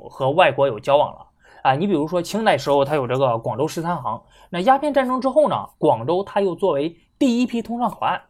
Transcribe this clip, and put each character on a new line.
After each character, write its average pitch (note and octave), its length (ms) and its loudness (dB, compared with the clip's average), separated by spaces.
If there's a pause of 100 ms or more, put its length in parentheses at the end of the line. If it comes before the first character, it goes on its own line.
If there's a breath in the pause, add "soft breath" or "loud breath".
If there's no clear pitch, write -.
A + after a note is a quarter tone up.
和 C3+ 220 -2
外 D#3+ 220 4
国 C#3 160 2
有 A2 100 -4
交 C#3 180 2
往 C3 160 0
了 - 140 -20 (360 soft breath)
啊。 C3+ 120 4
你 E3 120 -2
比 G3+ 60 -2
如 D3+ 140 2
说 F3 160 -2
清 G#3 220 -4
代 F#3 120 4
时 C3+ 140 -2
候， C#3 140 4
他 D3 100 -2
有 C3+ 120 0
这 B2 120 -2
个 B2+ 200 2
广 A2+ 200 -6
州 D3 80 0
十 D#3+ 160 -6
三 E3+ 180 -4
行。 A#2 220 -6 (280 soft breath)
那 F3 100 -4
鸦 C4 180 4
片 D4 160 -4
战 C4 140 2
争 B3+ 120 -4
之 B3+ 80 -2
后 C4 200 2
呢， D3 80 -2 (220)
广 B2 280 0
州 F3 160 0
他 G3+ 180 -4
又 F#3+ 140 0
作 F3+ 180 0
为 D3+ 240 -4 (220 soft breath)
第 B3 240 2
一 B3 40 0
批 A#3+ 140 -6
通 A#3 200 -8
商 A#3 100 -2
口 - 100 -12
岸， E3 300 -4